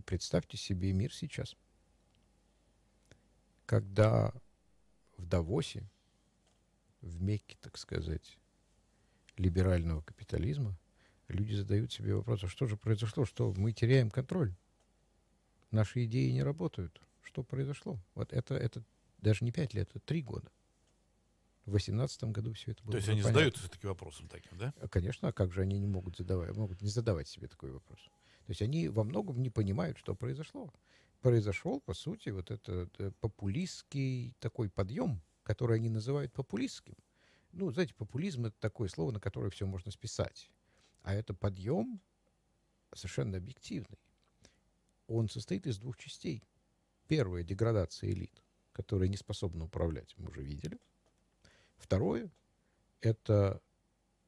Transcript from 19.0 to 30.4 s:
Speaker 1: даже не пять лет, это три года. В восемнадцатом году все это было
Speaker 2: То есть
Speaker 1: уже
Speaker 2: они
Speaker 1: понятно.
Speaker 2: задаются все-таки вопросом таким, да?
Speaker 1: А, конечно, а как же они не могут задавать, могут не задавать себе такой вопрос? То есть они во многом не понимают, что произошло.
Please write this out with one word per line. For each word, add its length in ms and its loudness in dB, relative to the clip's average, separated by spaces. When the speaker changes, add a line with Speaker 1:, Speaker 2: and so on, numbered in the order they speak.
Speaker 1:
даже 260 6
не 60 2
пять 240 -2
лет, 160 -2
это 80 -12
три 240 -2
года. 300 -8
В 40 -6
восемнадцатом 600 0
году 220 -2
все 200 -8
это 100 -14
было 100 -6
Speaker 2:
То 60 2
есть 100 0
Speaker 1:
уже 40 4
Speaker 2:
они 100 4
Speaker 1:
понятно. 160 8
Speaker 2:
задаются 240 6
все-таки 240 -10
вопросом 420 -8
таким, 300 -16
да? 240 -4
Speaker 1:
А, 40 -4
конечно, 420 0
а 40 0
как 180 2
же 120 0
они 160 2
не 80 0
могут 320 -2
задавать, 360 -2
могут 280 -4
не 80 -2
задавать 360 0
себе 220 -12
такой 220 -12
вопрос? 340 -16
То 60 -8
есть 100 -4
они 300 0
во 120 2
многом 380 -2
не 80 0
понимают, 480 0
что 180 -6
произошло. 560 -8